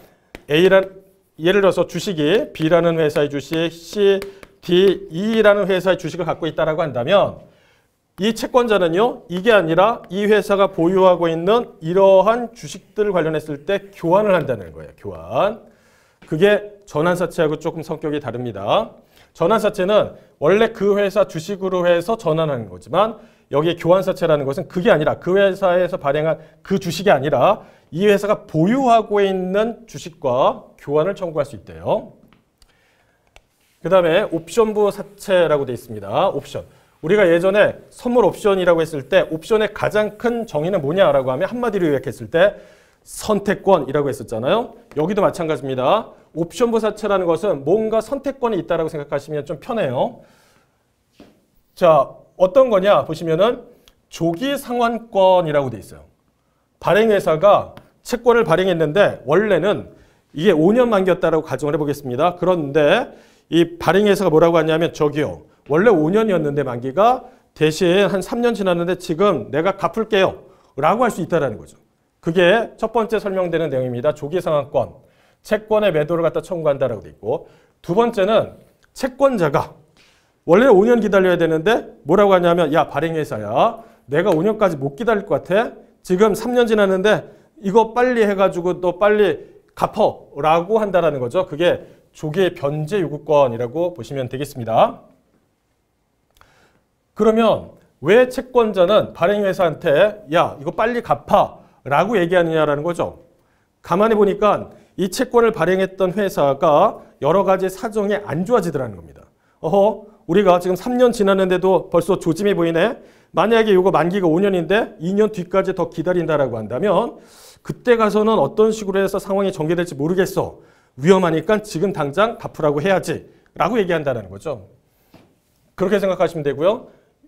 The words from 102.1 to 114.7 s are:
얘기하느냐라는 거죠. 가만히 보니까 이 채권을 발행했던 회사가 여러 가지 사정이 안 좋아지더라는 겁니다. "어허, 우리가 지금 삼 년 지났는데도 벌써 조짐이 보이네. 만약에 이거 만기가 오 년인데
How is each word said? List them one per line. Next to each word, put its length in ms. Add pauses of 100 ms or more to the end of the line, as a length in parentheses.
얘기하느냐라는 640
거죠. 380 (600)
가만히 320
보니까 560 (260)
이 140
채권을 420
발행했던 600
회사가 880 (220)
여러 220
가지 240
사정이 480 (100)
안 180
좋아지더라는 520
겁니다. 260 (380)
"어허, 460 (200)
우리가 320
지금 180
삼 220
년 140
지났는데도 800
벌써 280
조짐이 360
보이네. 460 (300)
만약에 420
이거 180
만기가 360
오 140
년인데 580